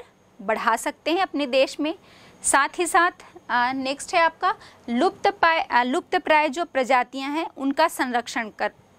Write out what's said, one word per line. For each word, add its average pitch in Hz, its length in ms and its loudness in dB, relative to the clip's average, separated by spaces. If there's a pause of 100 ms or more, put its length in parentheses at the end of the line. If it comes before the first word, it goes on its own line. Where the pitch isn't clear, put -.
(420)
बढ़ा 220 340 0
सकते - 360 -4
हैं 359 100 0
अपने 294 240 -2
देश 262 340 0
में। 311 160 -4 (480)
साथ 294 360 0
ही 359 60 0
साथ, 349 260 4 (380)
आ, 247 220 0
नेक्स्ट 269 440 -6
है 339 60 4
आपका 359 340 0 (340)
लुप्त 320 380 0
पाय-, 330 440 0
आ, 240 120 4
लुप्त 311 320 -2
प्राय 311 340 2
जो 330 160 -4
प्रजातियां 262 680 0
हैं, 320 160 -4 (100)
उनका 277 300 0
संरक्षण 240 600 -4
कर, 208 220 -4 (280)